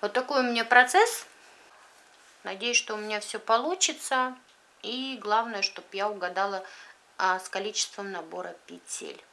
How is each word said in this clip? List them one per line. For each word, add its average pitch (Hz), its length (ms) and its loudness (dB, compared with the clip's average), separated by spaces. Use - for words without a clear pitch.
Вот 208 120 -2
такой 262 260 2
у 254 40 4
меня 233 220 2
процесс. 247 600 6
Надеюсь, 220 340 -2
что 220 180 0
у - 20 -6
меня 214 220 -4
всё 214 200 -8
получится. 254 960 0
И 254 400 -6
главное, 214 400 2
чтоб - 320 -4
я 196 160 0
угадала, 190 540 -2
а, 185 200 2
с - 80 -12
количеством 196 640 -4
набора 175 440 -10
петель. - 680 -12